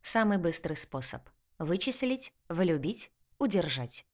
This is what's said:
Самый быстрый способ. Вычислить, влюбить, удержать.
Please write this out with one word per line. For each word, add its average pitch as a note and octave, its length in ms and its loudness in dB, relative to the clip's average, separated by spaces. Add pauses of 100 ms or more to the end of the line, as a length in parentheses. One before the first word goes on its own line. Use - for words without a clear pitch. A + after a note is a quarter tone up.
Самый G#3 380 2
быстрый E3 340 0
способ. - 480 -6 (380)
Вычислить, B3 720 -2 (160)
влюбить, E3+ 640 0 (260)
удержать. E3+ 760 0